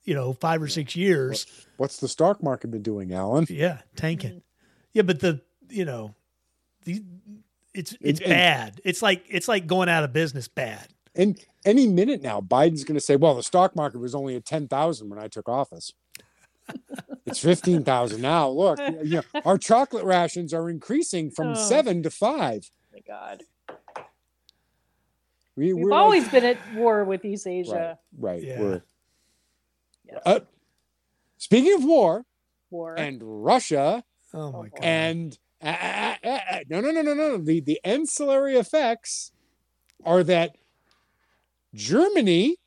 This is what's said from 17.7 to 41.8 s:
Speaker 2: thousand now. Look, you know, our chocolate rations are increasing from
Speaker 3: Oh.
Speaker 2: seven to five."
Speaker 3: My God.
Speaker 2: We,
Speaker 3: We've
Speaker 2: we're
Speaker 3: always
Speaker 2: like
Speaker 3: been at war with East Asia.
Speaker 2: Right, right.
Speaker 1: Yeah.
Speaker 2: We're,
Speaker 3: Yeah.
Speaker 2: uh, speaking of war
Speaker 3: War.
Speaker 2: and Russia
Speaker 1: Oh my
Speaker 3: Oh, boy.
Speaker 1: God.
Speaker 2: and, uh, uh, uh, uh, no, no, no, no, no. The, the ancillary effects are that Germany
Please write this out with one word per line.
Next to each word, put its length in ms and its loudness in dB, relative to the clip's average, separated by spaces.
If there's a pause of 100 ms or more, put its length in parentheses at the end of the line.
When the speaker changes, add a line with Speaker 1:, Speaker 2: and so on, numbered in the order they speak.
Speaker 2:
thousand 360 0
now. 280 2
Look, 300 0
you 380 -4
know, 40 0 (240)
our 120 4
chocolate 480 0
rations 480 0
are 160 -4
increasing 640 -4
from 180 -6
Speaker 3:
Oh. 40 -4
Speaker 2:
seven 500 2
to 60 -2
five." 600 -2 (220)
Speaker 3:
My 160 -20
God. 360 -16 (2000)
Speaker 2:
We, 180 0
Speaker 3:
We've 120 -2
Speaker 2:
we're 80 4
Speaker 3:
always 300 8
Speaker 2:
like 80 -6
Speaker 3:
been 140 6
at 120 2 (180)
war 300 2
with 200 -4
East 220 -8
Asia. 520 -6 (180)
Speaker 2:
Right, 180 -4
right. 80 -10
Speaker 1:
Yeah. 180 -10
Speaker 2:
We're, 200 -2 (1200)
Speaker 3:
Yeah. 200 -16
Speaker 2:
uh, 140 4 (1000)
speaking 380 6
of 80 0
war 420 4 (460)
Speaker 3:
War. 240 -10
Speaker 2:
and 280 -8
Russia 800 0 (300)
Speaker 1:
Oh 180 -10
my 60 -12
Speaker 3:
Oh, 60 -14
boy. 100 -18
Speaker 1:
God. 100 -18
Speaker 2:
and, 560 -2 (220)
uh, 60 -6
uh, 560 -4
uh, 160 -2 (120)
uh, 80 -4 (100)
no, 120 -4
no, 100 -2
no, 120 -2
no, 100 0
no. 240 -2
The, 240 0
the 220 -2
ancillary 760 0
effects 720 -2 (720)
are 200 4
that 340 0 (1160)
Germany 920 2